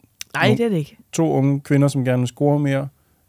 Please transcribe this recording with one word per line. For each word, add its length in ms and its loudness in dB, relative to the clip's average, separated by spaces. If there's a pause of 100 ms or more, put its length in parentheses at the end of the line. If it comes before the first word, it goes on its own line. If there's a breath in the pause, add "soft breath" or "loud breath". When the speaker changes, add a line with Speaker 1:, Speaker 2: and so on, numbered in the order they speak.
(340)
Speaker 1:
Nej, 140 0
Speaker 2:
no-, 100 2
Speaker 1:
det 80 0
er 40 0
det 80 0
ikke. 200 -6 (140)
Speaker 2:
to 220 0
unge 280 2
kvinder, 260 2
som 180 -2
gerne 140 0
vil 80 -2
score 320 0
mere. 280 -2 (420)